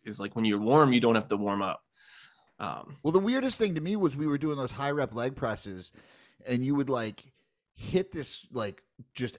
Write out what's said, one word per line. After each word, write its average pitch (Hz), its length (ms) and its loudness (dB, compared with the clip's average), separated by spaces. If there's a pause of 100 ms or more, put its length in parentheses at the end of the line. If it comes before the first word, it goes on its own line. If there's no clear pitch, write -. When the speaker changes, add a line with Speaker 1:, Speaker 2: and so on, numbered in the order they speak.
Speaker 1:
is, 104 160 -10
like, 98 160 -8
when 113 100 2
you're 101 140 4
warm, 131 340 6
you 120 60 6
don't 117 160 6
have 107 140 0
to 104 80 2
warm 101 260 0
up. 92 180 -4 (760)
Um, 98 440 -10
Speaker 2:
Well, 151 80 0
the 180 80 6
weirdest 254 380 0
thing 202 180 0
to 156 60 -4
me 190 160 -2
was 165 180 2
we 147 120 -2
were 143 100 0
doing 151 200 -2
those 127 140 -4
high 139 200 -4
rep 139 220 -2
leg 127 220 -4
presses 101 560 -6 (540)
and 127 200 0
you 143 100 2
would, 139 140 0
like, 113 440 -4 (420)
hit 185 360 -2
this, - 400 -10
like, 107 320 -6 (300)
just 123 260 -6